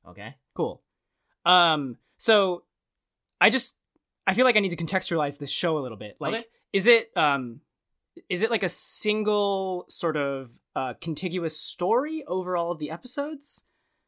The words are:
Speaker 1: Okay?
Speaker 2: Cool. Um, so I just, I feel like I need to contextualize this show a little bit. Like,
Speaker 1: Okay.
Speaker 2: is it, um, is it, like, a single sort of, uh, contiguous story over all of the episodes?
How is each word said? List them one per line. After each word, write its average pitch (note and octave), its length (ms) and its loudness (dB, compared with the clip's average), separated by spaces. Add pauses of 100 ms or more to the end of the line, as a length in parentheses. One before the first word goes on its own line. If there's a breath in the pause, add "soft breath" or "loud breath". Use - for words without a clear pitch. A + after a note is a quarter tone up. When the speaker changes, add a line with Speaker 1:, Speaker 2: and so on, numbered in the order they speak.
Speaker 1:
Okay? G2+ 300 -16 (180)
Speaker 2:
Cool. B2+ 280 -4 (640)
Um, D#3+ 520 4 (220)
so G3 460 4 (760)
I F#3 100 8
just, - 260 0 (500)
I G3 80 0
feel A#3 100 4
like A#3+ 120 4
I A3 40 4
need G3 100 0
to E3+ 60 -4
contextualize D#3+ 600 -2
this C#3+ 120 -8
show E3 280 -2
a - 20 -2
little A#2+ 180 -8
bit. G#2 220 -14
Like, D#3+ 140 -4
Speaker 1:
Okay. A3+ 100 -6 (280)
Speaker 2:
is F#3+ 140 2
it, A#3 300 6
um, C#3 440 0 (680)
is F3+ 140 -2
it, G#3+ 80 0
like, A3+ 120 0
a F#3+ 60 0
single G3+ 1200 0
sort D#3+ 280 -2
of, C#3 420 -4 (180)
uh, C3 240 -4
contiguous E3 580 -4
story C#4 680 -2
over F3+ 300 -2
all E3+ 140 0
of E3+ 80 -4
the D3+ 120 -6
episodes? C#4+ 720 -8 (440)